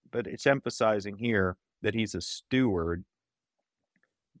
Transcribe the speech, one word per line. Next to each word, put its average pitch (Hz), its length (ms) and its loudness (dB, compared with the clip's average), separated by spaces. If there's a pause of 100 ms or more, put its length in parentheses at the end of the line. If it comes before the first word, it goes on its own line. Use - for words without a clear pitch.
(100)
but 117 160 -4
it's - 200 -4
emphasizing 110 720 0
here 101 400 2 (260)
that 107 120 0
he's 110 220 -2
a 87 40 -4
steward. 92 840 0 (1400)